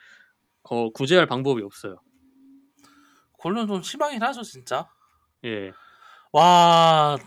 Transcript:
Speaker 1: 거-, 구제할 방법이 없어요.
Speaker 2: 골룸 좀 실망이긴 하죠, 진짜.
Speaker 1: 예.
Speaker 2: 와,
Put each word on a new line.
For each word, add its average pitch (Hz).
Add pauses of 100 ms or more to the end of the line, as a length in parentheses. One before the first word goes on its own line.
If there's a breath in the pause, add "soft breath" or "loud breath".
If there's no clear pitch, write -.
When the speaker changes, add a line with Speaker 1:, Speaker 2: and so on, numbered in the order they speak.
(640 soft breath)
Speaker 1:
거-, 117
구제할 156
방법이 127
없어요. 98 (1400 soft breath)
Speaker 2:
골룸 208
좀 196
실망이긴 277
하죠, 240
진짜. 131 (580)
Speaker 1:
예. 104 (600 soft breath)
Speaker 2:
와, 165